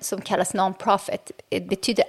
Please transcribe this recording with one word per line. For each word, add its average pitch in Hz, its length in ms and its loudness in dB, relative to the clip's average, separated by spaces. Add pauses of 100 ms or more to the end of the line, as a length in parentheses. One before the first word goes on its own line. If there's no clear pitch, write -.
som 196 200 -6
kallas 180 340 0
non-profit. 196 760 0 (180)
Det 196 120 -2
betyder 196 480 2